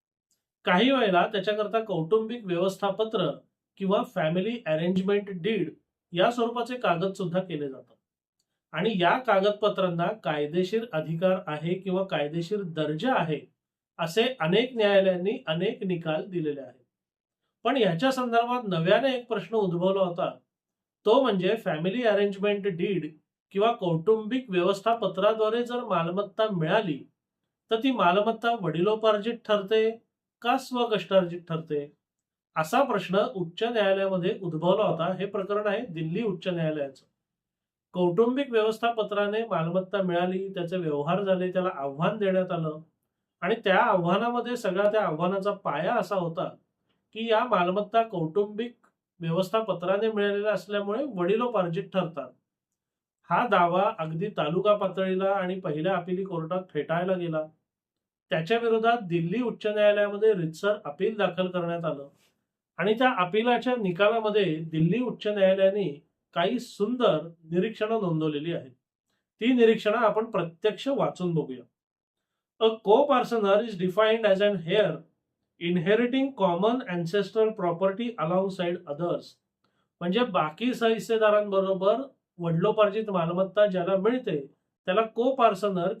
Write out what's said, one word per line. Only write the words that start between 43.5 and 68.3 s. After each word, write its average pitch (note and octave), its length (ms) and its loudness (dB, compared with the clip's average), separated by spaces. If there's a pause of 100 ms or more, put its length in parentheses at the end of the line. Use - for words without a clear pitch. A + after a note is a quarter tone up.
त्या F#3+ 140 4
आव्हानामध्ये A#3 800 2
सगळा G3+ 340 0
त्या G#3+ 100 2
आव्हानाचा F#3 520 -2
पाया F3 420 -4
असा G#3 200 -2
होता E3 340 -4 (640)
की A3+ 140 -6
या A3 160 4
मालमत्ता G3+ 580 2
कौटुंबिक G#3 720 -4 (460)
व्यवस्थापत्राने F#3 920 0
मिळालेल्या G3+ 420 0
असल्यामुळे G3+ 500 -4 (120)
वडिलोपार्जित F#3 680 0 (100)
ठरतात. E3 360 -4 (1000)
हा G3+ 180 2
दावा F#3 520 4
अगदी D#3+ 280 -6 (100)
तालुका F#3+ 400 2
पातळीला F#3+ 560 -2
आणि F#3+ 260 -4
पहिल्या F3 360 -2
अपिली F3+ 280 -4
कोर्टात F3+ 400 -6 (100)
फेटाळला E3 400 -2
गेला. E3 320 -4 (840)
त्याच्या E3 280 0
विरोधात A3+ 480 2
दिल्ली E3+ 340 -2
उच्च A3+ 260 -4
न्यायालयामध्ये G#3 680 2
रीतसर F3+ 520 -2
अपील G#3 320 -4
दाखल F#3 300 0
करण्यात E3+ 380 -4
आलं C#3 220 -6 (720)
आणि G3 200 2
त्या B3+ 100 4 (100)
अपिलाच्या A#3 600 0
निकालामध्ये G3+ 760 2 (160)
दिल्ली E3+ 300 2
उच्च A3 260 -6
न्यायालयाने G3 600 2 (480)
काही G3+ 240 0
सुंदर G#3+ 600 0 (320)
निरीक्षणं G#3+ 500 -2
नोंदवलेली D#3 520 -2